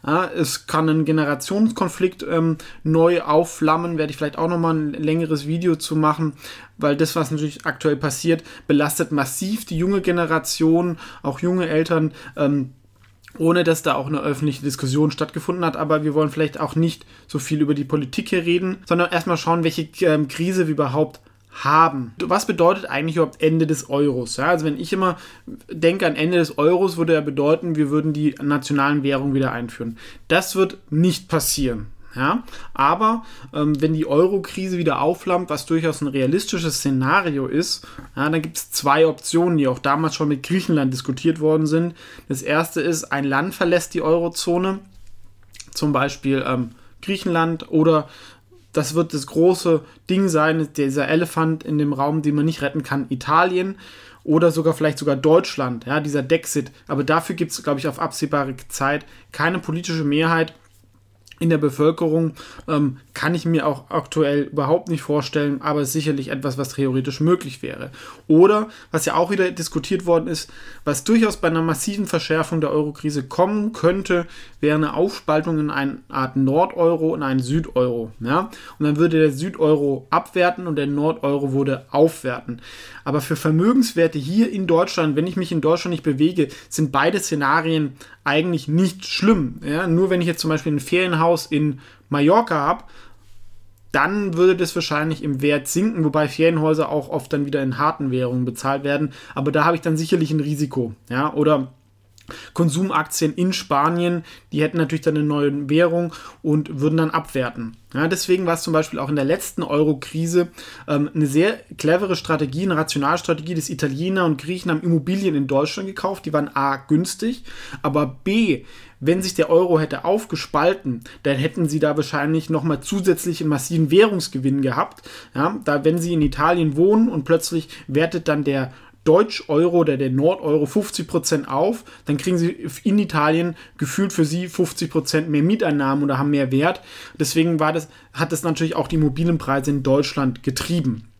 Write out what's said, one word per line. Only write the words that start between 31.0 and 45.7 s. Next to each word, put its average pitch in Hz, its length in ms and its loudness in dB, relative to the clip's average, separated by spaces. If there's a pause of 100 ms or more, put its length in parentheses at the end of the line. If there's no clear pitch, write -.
passieren. 127 580 -2 (300)
Ja, 156 280 0 (300)
aber, 220 480 2 (320)
ähm, 151 260 0
wenn 156 140 2
die 156 140 -2
Euro-Krise 185 720 0
wieder 156 200 0
aufflammt, 175 520 0
was 147 160 -4
durchaus 160 340 0
ein 147 60 -2
realistisches 151 720 0
Szenario 139 680 0
ist, - 400 -2 (300)
ja, 143 120 -2
dann 156 140 0
gibt's - 300 -10
zwei 143 340 4
Optionen, 165 540 0
die 135 80 2
auch 127 100 0
damals 151 380 0
schon 151 140 -2
mit 135 120 -2
Griechenland 151 500 0
diskutiert 147 480 -2
worden 156 280 2
sind. 165 260 0 (360)
Das 131 120 -4
erste 160 400 -2
ist, 160 300 -2
ein 139 140 -2
Land 139 280 -2
verlässt 170 400 0
die - 80 -4
Eurozone, 175 760 0 (920)
zum 147 240 -2